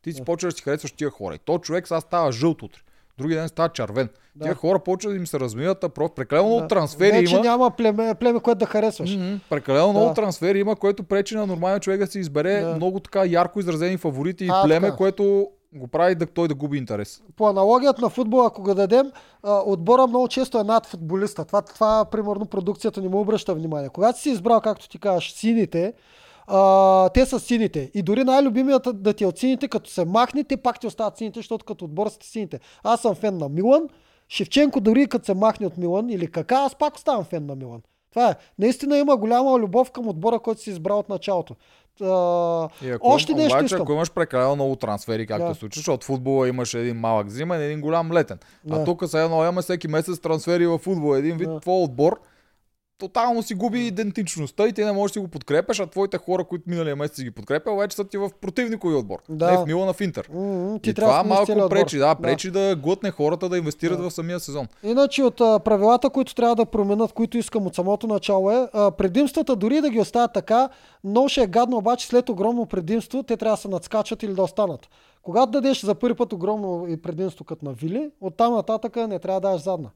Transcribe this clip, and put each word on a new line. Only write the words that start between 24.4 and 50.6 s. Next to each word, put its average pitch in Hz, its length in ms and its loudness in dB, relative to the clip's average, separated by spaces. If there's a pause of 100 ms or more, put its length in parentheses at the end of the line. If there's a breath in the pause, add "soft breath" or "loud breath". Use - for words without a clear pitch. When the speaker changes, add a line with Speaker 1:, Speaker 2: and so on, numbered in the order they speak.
Speaker 2:
както - 280 -6
ти - 100 -20
кажеш, 185 340 -2
сините, 208 600 0 (540 soft breath)
а, 190 640 6
те 185 180 4
са 254 140 -4
сините. 190 540 -2
И 202 80 -2
дори 214 220 2
най-любимият 262 680 2
да 196 200 0
ти 208 100 -2
е - 20 2
от 175 120 -2
сините, 262 300 0
като - 220 -6
се 180 140 -2
махне, 233 400 0
те 269 120 -4
пак 233 240 -4
ти 233 60 -8
остават 208 300 -6
сините, 226 220 -8
защото 220 260 -8
като 190 200 -12
отбор 170 240 -4
сте - 180 -12
сините. 185 340 -8 (220 soft breath)
Аз 226 180 2
съм 214 140 0
фен 196 240 -2
на 147 100 -4
Милан. 220 340 4 (460 soft breath)
Шевченко, 277 520 2
дори 226 260 4
като 214 180 -4
се 196 100 -2
махне 208 320 0
от 165 120 -6
Милан 185 320 -2
или 175 160 -4
Кака, 165 300 -4
аз 269 180 0
пак 294 220 -2
оставам 240 280 -2
фен 151 220 -8
на 139 80 -10
Милан. 120 260 -14 (300)
Това 233 200 2
е. 147 40 -2 (240 soft breath)
Наистина 269 400 2
има 285 180 4
голяма 247 420 2
любов 226 320 0
към 233 180 -8
отбора, 208 300 -2
който 220 240 -6
си 214 80 -12
избрал 190 280 -2
от 202 100 -4
началото. 185 460 -4 (480 soft breath)
А, 175 680 0 (140)
Speaker 1:
И 131 80 -6
ако 123 180 0
Speaker 2:
още 302 240 4
Speaker 1:
им-, 277 40 2
Speaker 2:
нещо 302 180 4
Speaker 1:
обаче, - 120 4
Speaker 2:
искам. 185 160 -2
Speaker 1:
ако 147 100 -2
имаш 165 180 -2
прекалено 139 440 0
много 135 220 -2
трансфери, 110 500 -4
както 110 220 -4
Speaker 2:
Да. 160 60 -4
Speaker 1:
се 160 60 -14
случва, 110 180 -12
защото 147 260 -4
в - 20 -14
футбола 131 420 0
имаш 123 260 -4
един 120 220 -4
малък 113 340 0
зимен, 160 320 -4
един 151 180 -4
голям 165 320 -2
летен. 160 260 0 (320 soft breath)
А 156 80 -2
Speaker 2:
Да. 151 60 0
Speaker 1:
тук 170 220 -2
сега 156 180 0
едно 165 120 0
имаме 175 260 2
всеки 175 260 -4
месец 160 320 -2
трансфери 170 460 0